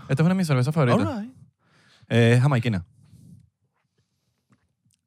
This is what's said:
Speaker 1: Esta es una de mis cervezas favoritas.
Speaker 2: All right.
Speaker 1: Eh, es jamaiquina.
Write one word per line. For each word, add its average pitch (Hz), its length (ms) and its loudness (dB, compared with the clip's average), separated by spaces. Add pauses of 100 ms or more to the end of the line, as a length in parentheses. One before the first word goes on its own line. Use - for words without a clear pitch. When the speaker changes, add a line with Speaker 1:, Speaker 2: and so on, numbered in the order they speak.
Speaker 1:
Esta 139 60 -2
es 139 60 0
una 170 100 2
de 185 60 0
mis 185 100 -2
cervezas 135 280 0
favoritas. 165 320 2
Speaker 2:
All 254 140 -6
right. 247 120 -12 (760)
Speaker 1:
Eh, 117 280 4
es 123 60 2
jamaiquina. 120 440 -2 (2250)